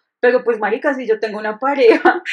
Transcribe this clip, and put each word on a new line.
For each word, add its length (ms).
Pero 240
pues, 160
marica, 360
si 120
yo 120
tengo 180
una 220
pareja, 720